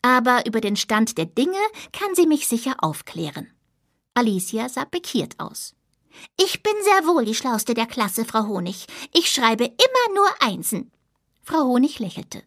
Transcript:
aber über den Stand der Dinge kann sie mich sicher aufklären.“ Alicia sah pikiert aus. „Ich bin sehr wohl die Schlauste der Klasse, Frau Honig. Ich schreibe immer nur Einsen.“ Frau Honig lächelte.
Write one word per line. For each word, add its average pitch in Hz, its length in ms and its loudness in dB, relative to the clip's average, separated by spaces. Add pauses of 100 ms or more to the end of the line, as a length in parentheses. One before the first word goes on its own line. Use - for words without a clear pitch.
aber 247 440 4
über 220 140 -2
den 202 160 -2
Stand 220 420 0
der 165 80 -2
Dinge 339 320 -2 (340)
kann 392 220 -4
sie 359 120 6
mich 302 200 2
sicher 240 320 -2
aufklären.“ 151 720 -6 (640)
Alicia 220 540 0
sah 254 160 -6
pikiert - 560 -6
aus. - 340 -12 (640)
„Ich - 260 0
bin 415 200 0
sehr 381 240 4
wohl 320 180 4
die 220 100 -2
Schlauste 240 400 -2
der 226 120 -2
Klasse, 226 380 -2
Frau 214 220 0
Honig. 190 400 -6 (260)
Ich 330 180 4
schreibe 226 340 2
immer 494 500 2
nur 392 140 6 (120)
Einsen.“ 190 520 -2 (500)
Frau 311 220 0
Honig 254 340 4
lächelte. - 480 -12